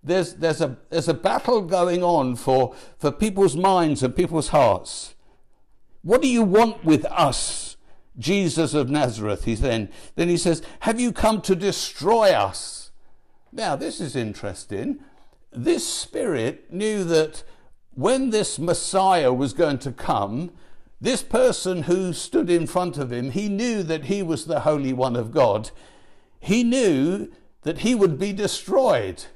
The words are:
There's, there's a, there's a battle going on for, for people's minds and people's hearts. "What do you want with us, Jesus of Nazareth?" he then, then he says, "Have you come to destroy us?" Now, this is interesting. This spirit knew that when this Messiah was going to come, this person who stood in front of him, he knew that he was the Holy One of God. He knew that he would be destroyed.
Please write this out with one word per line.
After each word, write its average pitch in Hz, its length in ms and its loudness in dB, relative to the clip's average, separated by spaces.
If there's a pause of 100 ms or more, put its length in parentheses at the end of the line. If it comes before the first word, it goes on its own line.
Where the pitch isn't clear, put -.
There's, 175 320 0
there's 156 260 0
a, 135 160 -2 (140)
there's 160 180 -2
a 160 60 2
battle 220 480 0
going 180 400 2
on 151 320 2
for, 131 400 2 (240)
for 143 140 0
people's 196 440 2
minds 170 460 4
and 123 120 0
people's 165 340 0
hearts. - 640 2 (880)
"What 233 180 4
do 269 80 2
you 240 140 4
want 214 420 4
with 156 200 4
us, - 720 -2 (420)
Jesus 160 560 0
of 135 160 2
Nazareth?" 110 540 -2
he 117 100 0
then, 110 340 -2 (280)
then 170 120 0
he 175 80 2
says, 170 260 0 (180)
"Have 226 180 -2
you 240 140 0
come 220 300 2
to 190 120 2
destroy 196 760 2
us?" - 600 -2 (640)
Now, 170 240 -2
this - 240 -8
is 139 160 -6
interesting. 104 840 -6 (540)
This 254 320 -2
spirit - 880 -6
knew 208 300 -2
that 160 400 0 (500)
when 247 380 0
this 214 260 -2
Messiah 175 760 2
was 127 200 0
going 151 260 2
to 135 120 -8
come, 120 600 -4 (480)
this 233 240 -2
person 196 580 0
who 180 300 0
stood - 360 -2
in 170 200 2
front 180 280 -2
of 135 160 -6
him, 123 200 -6
he 202 160 -2
knew 214 340 -2
that 160 220 -4
he 196 180 -2
was 160 220 -4
the 156 160 -2
Holy 139 320 0
One 123 240 0
of 117 160 -4
God. 123 400 2 (680)
He 220 240 2
knew 202 680 2 (300)
that - 160 -4
he 240 180 0
would 185 200 4
be 196 160 -4
destroyed. 196 920 0 (120)